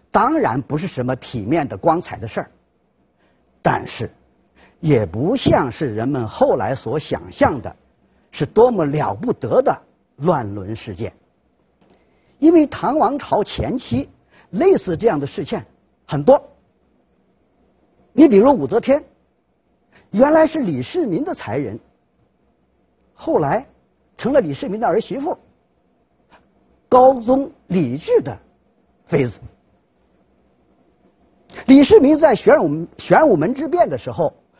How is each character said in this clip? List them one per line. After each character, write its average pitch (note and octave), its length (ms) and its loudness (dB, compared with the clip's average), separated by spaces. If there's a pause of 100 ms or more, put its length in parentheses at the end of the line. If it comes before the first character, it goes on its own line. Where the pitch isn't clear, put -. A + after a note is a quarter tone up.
(120)
当 C4 280 0
然 C#3 220 -2
不 C#3+ 160 -8
是 F3+ 100 -8
什 B2 180 -8
么 C3 100 -4
体 A2+ 300 -10
面 D3 220 -2
的、 G2 100 -10
光 E3+ 220 0
彩 A2+ 180 -12
的 A2 100 -12
事 F3 140 -8
儿， - 100 -16 (1080)
但 - 260 -4
是 - 220 -10 (680)
也 C3+ 260 2
不 B2+ 300 -4
像 G#3 360 0
是 A#2+ 240 -8
人 A#2 140 -4
们 C#3+ 180 -4
后 A#3+ 300 0
来 A#2 180 -4
所 C3 240 -8
想 - 320 -8
象 D3 300 -2
的 F2+ 140 -14 (560)
是 - 140 -4
多 A#3+ 260 4
么 F3 140 0
了 C#3 300 -4
不 F#3 160 -6
得 C#3 300 0
的 - 200 -2 (360)
乱 C#3 360 -2
伦 G#2 220 -10
事 G#2 180 -14
件。 F2 200 -12 (1300)
因 D#4 120 6
为 D#4 160 4
唐 B3 300 -4
王 C4 200 0
朝 - 240 -4
前 F3+ 360 -6
期 - 320 -6 (400)
类 E4 260 2
似 E3 220 -6
这 G3+ 100 0
样 D#3+ 100 2
的 C#3 80 -4
事 - 200 -8
件 D#3 200 -8 (400)
很 C#3+ 160 -4
多。 B3+ 300 2 (1600)
你 D#4 160 6
比 G#3+ 80 4
如 B3+ 180 6
武 D3 140 -2
则 G#3 140 0
天， C#4 240 -2 (1040)
原 C4+ 220 2
来 D#4+ 120 4
是 D#4 140 -6
李 D#3 240 -4
世 E4 220 -4
民 G3+ 180 -4
的 F4 100 -8
才 G#3 240 -8
人， A2+ 220 -8 (1300)
后 D4 260 -2
来 E3+ 260 0 (520)
成 B3+ 160 -2
了 C#4 80 4
李 D3+ 120 -6
世 B3+ 140 -8
民 G#3+ 140 -6
的 A#3 40 -2
儿 F#3 140 0
媳 - 200 -8
妇， D4+ 200 -8 (1500)
高 B3+ 320 4
宗 C4 280 -2 (180)
李 D3+ 300 -2
治 A4+ 220 0
的 A2+ 180 -6 (720)
妃 C#3+ 180 0
子。 A2 140 -10 (2250)
李 C4+ 200 8
世 G#4 160 8
民 C#4+ 180 4
在 C#4+ 160 4
玄 A4+ 260 4
武， D#3+ 260 -4 (100)
玄 C#4+ 320 2
武 F3+ 80 4
门 F3 160 -2
之 C#4+ 160 -6
变 D#4+ 200 0
的 C3+ 80 -6
时 D#3 140 -12
候， C#3+ 240 -4 (240)